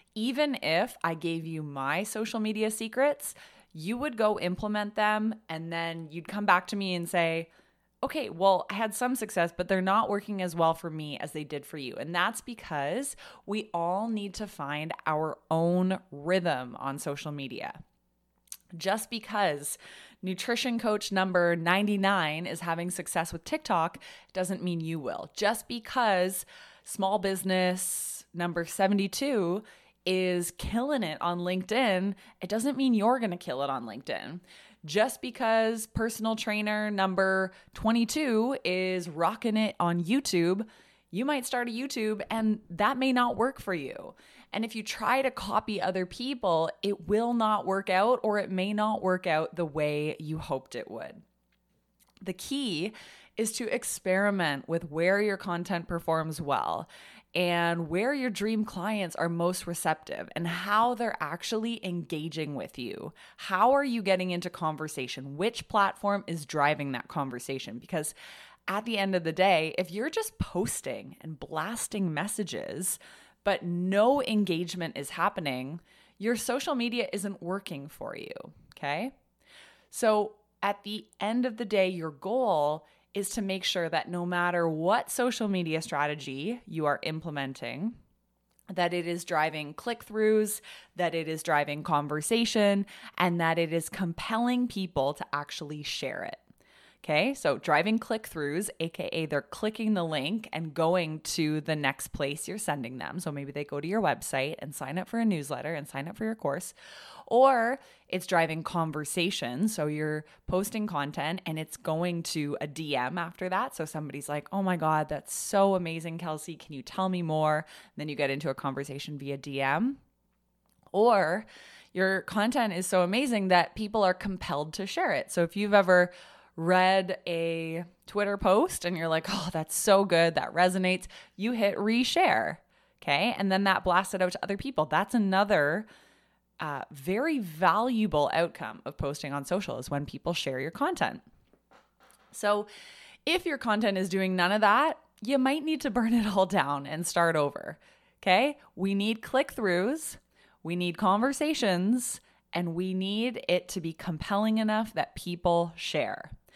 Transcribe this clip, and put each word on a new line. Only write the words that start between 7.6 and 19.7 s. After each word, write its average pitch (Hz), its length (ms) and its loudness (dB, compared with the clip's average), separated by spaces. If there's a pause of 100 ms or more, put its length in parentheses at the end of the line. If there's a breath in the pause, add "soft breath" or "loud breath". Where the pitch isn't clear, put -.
"Okay, 269 260 -4
well, 185 420 4
I 190 40 -4
had 214 200 -2
some 247 200 -2
success, 175 420 0
but 180 120 -2
they're 190 120 4
not 196 300 2
working 202 320 -2
as 175 120 -4
well 165 200 4
for 165 160 -8
me 156 280 -8
as - 140 -8
they 151 120 -6
did 147 200 -8
for - 140 -12
you." 131 160 -8
And 151 200 -8
that's 190 260 0
because 180 760 -4 (300 loud breath)
we 214 260 -4
all 180 360 -2
need 202 260 -4
to 214 120 -6
find 151 460 -6 (140)
our 156 320 0 (120)
own 180 500 4 (100)
rhythm 143 680 0
on 139 200 -6
social 147 340 -6
media. 135 500 -8 (960)
Just 196 340 -2
because 196 680 -2 (440 loud breath)